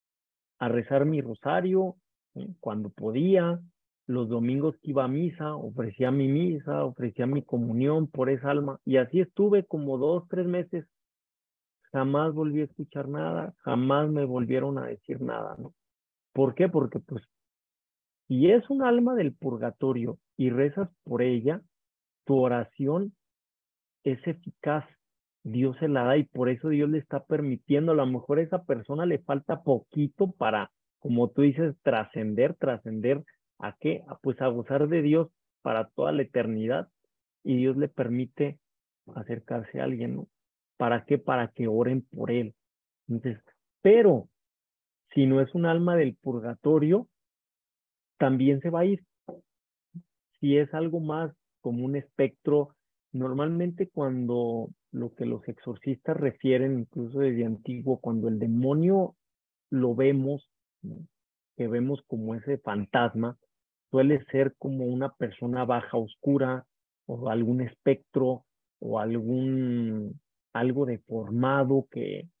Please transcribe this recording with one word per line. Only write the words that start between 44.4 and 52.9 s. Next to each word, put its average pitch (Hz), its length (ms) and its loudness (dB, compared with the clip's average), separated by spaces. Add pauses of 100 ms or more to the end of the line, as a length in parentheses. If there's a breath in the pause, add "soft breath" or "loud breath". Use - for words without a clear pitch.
si 135 120 6
no 135 140 4
es 135 140 0
un 170 120 2
alma 170 300 2
del 139 200 2
purgatorio, 151 920 2 (1120)
también 135 420 4
se 170 100 -4
va 170 100 0
a 175 60 4
ir. 196 180 0 (1400)
Si 143 180 4
es 147 160 0
algo 160 260 -2
más 156 320 -4 (280)
como 120 240 -4
un 135 120 -2
espectro, 143 800 0 (380)